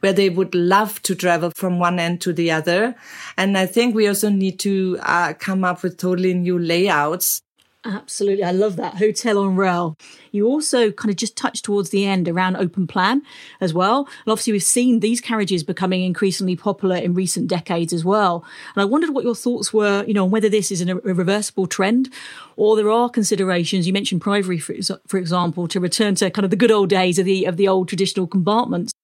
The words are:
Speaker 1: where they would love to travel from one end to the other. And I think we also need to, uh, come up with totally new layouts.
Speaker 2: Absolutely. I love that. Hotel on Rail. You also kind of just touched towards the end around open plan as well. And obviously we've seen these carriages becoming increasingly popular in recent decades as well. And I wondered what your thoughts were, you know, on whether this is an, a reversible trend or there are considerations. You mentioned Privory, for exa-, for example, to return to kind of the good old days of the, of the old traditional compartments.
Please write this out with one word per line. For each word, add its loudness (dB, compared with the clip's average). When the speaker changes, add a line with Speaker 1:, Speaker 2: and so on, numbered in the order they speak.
Speaker 1:
where 2
they 4
would -2
love 2
to -2
travel 0
from -2
one 0
end -2
to -4
the 0
other. 0
And 2
I 2
think 0
we 4
also 0
need 0
to, 0
uh, 0
come -2
up -2
with -4
totally 0
new 0
layouts. 0
Speaker 2:
Absolutely. -2
I 0
love 0
that. -8
Hotel 0
on 2
Rail. 0
You 2
also 2
kind -4
of -2
just -6
touched -6
towards -2
the 2
end 0
around 0
open -2
plan 0
as -2
well. 2
And 0
obviously 0
we've 0
seen 2
these 0
carriages -2
becoming -2
increasingly 0
popular 0
in -2
recent -2
decades -2
as -2
well. 2
And 0
I 2
wondered 0
what -2
your 0
thoughts -4
were, 2
you 0
know, 2
on 2
whether 2
this 0
is -4
an, -2
a -2
reversible -2
trend 0
or 4
there 2
are 2
considerations. 0
You 0
mentioned -2
Privory, 0
for -8
exa-, -6
for -2
example, -2
to -4
return 0
to 0
kind -2
of 2
the 2
good 6
old 4
days 2
of 2
the, 2
of -2
the 4
old 2
traditional -2
compartments. 0